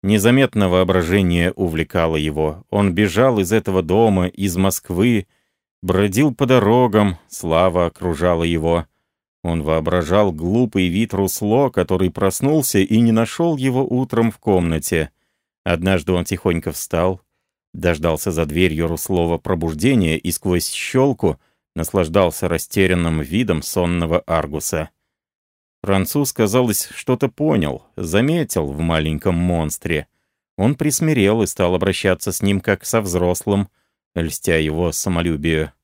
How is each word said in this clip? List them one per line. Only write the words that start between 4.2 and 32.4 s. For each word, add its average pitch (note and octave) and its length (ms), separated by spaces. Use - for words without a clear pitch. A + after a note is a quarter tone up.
из F#2+ 280
Москвы, F#2+ 720
бродил G2+ 520
по C#3 120
дорогам, G#2+ 720
слава F2 600
окружала E2+ 560
его. E2 420
Он E2 200
воображал E2 680
глупый F#2 560
вид G2+ 260
Русло, G#2+ 560
который F#2 420
проснулся C3+ 680
и G#2+ 200
не A#2 120
нашёл C#3 460
его C3 280
утром A#2 460
в - 60
комнате. F2 760
Однажды F2+ 500
он F2 120
тихонько E2+ 460
встал, F2+ 500
дождался E2 580
за D#2+ 140
дверью E2 420
Руслова E2+ 500
пробуждения E2 800
и F2+ 140
сквозь F2+ 380
щёлку B2+ 680
наслаждался E2+ 720
растерянным E2+ 760
видом E2+ 400
сонного F2 600
Аргуса. D#2 680
Француз, G2 500
казалось, A2+ 600
что-то - 360
понял, G#2 560
заметил G2 720
в C#2+ 120
маленьком D#2+ 560
монстре. E2 720
Он A2+ 180
присмирел C3 680
и F#2 40
стал F2+ 280
обращаться F#2+ 560
с - 100